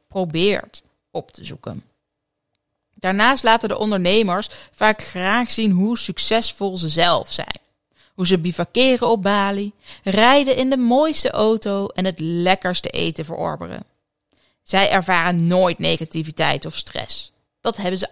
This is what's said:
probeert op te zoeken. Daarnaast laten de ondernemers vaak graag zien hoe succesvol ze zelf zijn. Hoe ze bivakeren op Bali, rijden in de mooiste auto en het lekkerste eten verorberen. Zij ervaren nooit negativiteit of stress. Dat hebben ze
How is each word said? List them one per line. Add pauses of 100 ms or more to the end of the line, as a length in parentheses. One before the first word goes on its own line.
probeert (280)
op
te
zoeken. (1080)
Daarnaast
laten
de
ondernemers (240)
vaak
graag
zien
hoe
succesvol
ze
zelf
zijn. (540)
Hoe
ze
bivakeren
op
Bali, (320)
rijden
in
de
mooiste
auto
en
het
lekkerste
eten
verorberen. (760)
Zij
ervaren
nooit
negativiteit
of
stress. (280)
Dat
hebben
ze